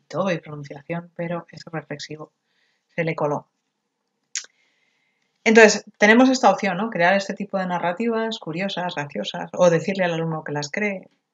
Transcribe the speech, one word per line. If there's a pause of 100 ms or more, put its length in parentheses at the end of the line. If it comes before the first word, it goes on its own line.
todo,
y
pronunciación,
pero
ese
reflexivo (640)
se
le
coló. (2000)
Entonces, (140)
tenemos
esta
opción,
¿no?
Crear
este
tipo
de
narrativas
curiosas,
graciosas,
o
decirle
al
alumno
que
las
cree, (240)